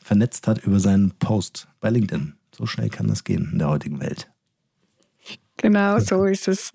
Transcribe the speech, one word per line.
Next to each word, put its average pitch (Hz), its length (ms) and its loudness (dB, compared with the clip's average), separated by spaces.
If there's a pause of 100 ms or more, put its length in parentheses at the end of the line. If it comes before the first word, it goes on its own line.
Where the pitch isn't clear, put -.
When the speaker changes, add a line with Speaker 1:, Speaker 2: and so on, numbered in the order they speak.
Speaker 1:
vernetzt - 440 0
hat 110 180 0
über 98 160 4
seinen 98 300 4
Post - 560 -4 (120)
bei 110 100 -2
LinkedIn. 107 440 -2 (240)
So 117 80 -6
schnell - 240 -4
kann - 180 -4
das 107 160 -2
gehen - 300 -2
in - 60 0
der - 100 0
heutigen 71 320 -4
Welt. - 280 -8 (1300)
Speaker 2:
Genau, 208 440 4
so 196 260 2
ist 196 240 0
es. - 260 -2